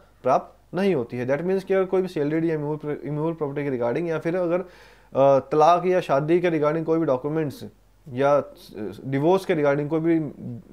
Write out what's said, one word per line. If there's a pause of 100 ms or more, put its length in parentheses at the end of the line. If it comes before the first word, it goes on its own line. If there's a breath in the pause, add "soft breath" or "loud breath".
(240 loud breath)
प्राप्त
नहीं
होती
है।
That
means
कि
अगर
कोई
भी
सेल
डीड
या
इमूवेबल,
इमूवेबल
प्रॉपर्टी
के
regarding
या
फिर
अगर,
अ,
तलाक
या
शादी
के
regarding
कोई
भी
डॉक्यूमेंट्स (440)
या (600)
डिवोर्स
के
regarding
कोई
भी (540)